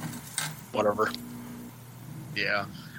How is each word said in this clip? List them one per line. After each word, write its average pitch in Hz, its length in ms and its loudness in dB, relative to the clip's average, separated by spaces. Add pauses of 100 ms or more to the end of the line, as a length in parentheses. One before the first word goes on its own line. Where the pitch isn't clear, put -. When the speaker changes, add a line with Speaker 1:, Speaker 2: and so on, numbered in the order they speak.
(720)
Speaker 1:
whatever. 104 380 6 (1200)
Speaker 2:
Yeah. 101 300 4 (340)